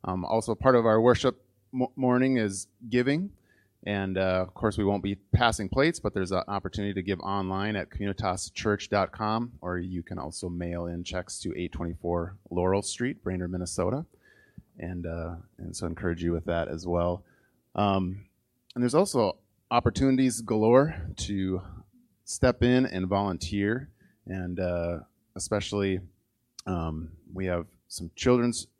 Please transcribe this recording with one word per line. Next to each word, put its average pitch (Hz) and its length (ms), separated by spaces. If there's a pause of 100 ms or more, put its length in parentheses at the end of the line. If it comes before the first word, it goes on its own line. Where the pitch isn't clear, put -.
Um, 92 200
also, 110 300
part 131 200
of 117 120
our 110 120
worship 123 400 (320)
mo-, 127 240
morning 127 420
is 101 280 (240)
giving. 139 400 (560)
And, 98 320
uh, 92 300
of - 80
course, 107 200
we 107 100
won't 98 180
be 98 140 (180)
passing 110 340
plates, 151 300
but - 160
there's 95 160
an 92 160
opportunity 101 480
to 95 80
give 92 160
online 98 560
at 87 160
communitaschurch 101 1000
dot 101 220
com, 113 400 (100)
or 90 160
you 90 240
can 90 160
also 82 320
mail 87 380
in 87 160
checks - 380
to 90 140
eight 87 180
twenty-four 85 640 (120)
Laurel 92 320
Street, - 420
Brainerd, 90 280
Minnesota. 107 520 (760)
And, 87 260
uh, 85 300 (240)
and 85 160
so 90 100
I 82 40
encourage 85 340
you 85 80
with 82 140
that 85 240
as 82 180
well. 87 360 (520)
Um, 98 500 (480)
and 120 100
there's 123 120
also 139 420 (340)
opportunities 123 720
galore 117 540 (200)
to 95 440 (680)
step - 360
in 123 240
and 92 220
volunteer. 101 800 (380)
And, 90 320
uh, 87 400 (360)
especially, 98 640 (680)
um, 80 420 (240)
we 92 140
have 87 180 (220)
some 87 280
children's 123 520 (120)